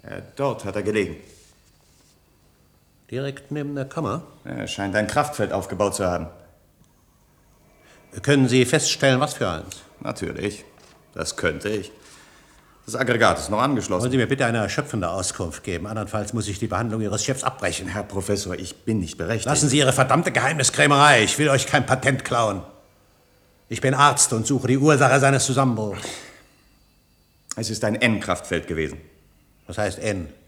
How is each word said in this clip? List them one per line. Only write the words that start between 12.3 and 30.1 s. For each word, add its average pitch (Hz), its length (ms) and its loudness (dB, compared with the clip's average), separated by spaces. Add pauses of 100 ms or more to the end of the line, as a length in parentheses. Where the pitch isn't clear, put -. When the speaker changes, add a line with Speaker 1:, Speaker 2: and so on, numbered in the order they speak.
Speaker 1:
Das 107 100 -10
Aggregat 117 440 4
ist - 100 -8
noch 107 100 0
angeschlossen. 117 440 0
Speaker 2:
Wollen 123 80 0
Sie 135 60 2
mir 113 100 2
bitte 135 180 0
eine 117 140 0
erschöpfende 104 500 -2
Auskunft 90 540 -6
geben? 90 240 -6
Andernfalls 107 460 -6
muss 107 140 -4
ich 95 120 -8
die 113 80 -4
Behandlung 110 340 -4
Ihres 104 240 -2
Chefs 135 180 -4
abbrechen. 92 440 -4
Speaker 1:
Herr 98 160 -6
Professor, 95 500 -4
ich - 320 -12
bin 110 140 0
nicht 82 180 -6
berechtigt. 110 300 -4
Speaker 2:
Lassen 143 220 2
Sie 147 100 4
Ihre 135 120 4
verdammte 139 400 2
Geheimniskrämerei. 143 920 6
Ich - 160 0
will 147 100 4
euch 135 160 2
kein - 220 2
Patent 135 360 2
klauen. 110 380 0 (1080)
Ich 113 120 -8
bin 135 140 0
Arzt 139 380 4
und 110 120 -2
suche 127 220 0
die 131 100 4
Ursache 139 420 6
seines 139 260 4
Zusammenbruchs. 117 640 0 (1500)
Speaker 1:
Es 110 160 -6
ist 104 120 -4
ein 110 120 0
N-Kraftfeld 98 720 0
gewesen. 78 340 -4 (640)
Speaker 2:
Was 95 140 -10
heißt 98 180 -2
N? 95 340 -6 (160)